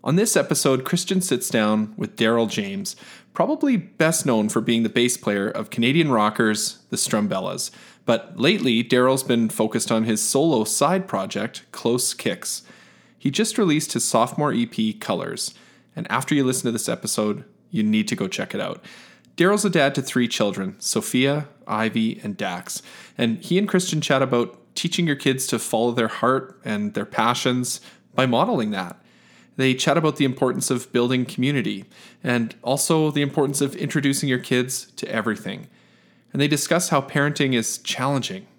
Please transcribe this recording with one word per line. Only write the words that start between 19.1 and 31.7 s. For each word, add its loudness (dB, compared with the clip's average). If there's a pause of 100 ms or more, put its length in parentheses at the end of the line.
Daryl's 4
a 2
dad 4
to 0
three 0
children, -2
Sophia, 0 (180)
Ivy, 0
and -6
Dax, -8 (380)
and 0
he 0
and 2
Christian 0
chat 2
about 0 (200)
teaching -2
your 0
kids 0
to 0
follow 0
their 0
heart -2
and -4
their -4
passions 0 (340)
by 4
modeling 2
that. -8 (540)
They 2
chat 2
about 0
the 2
importance -2
of -4
building 2
community -2 (360)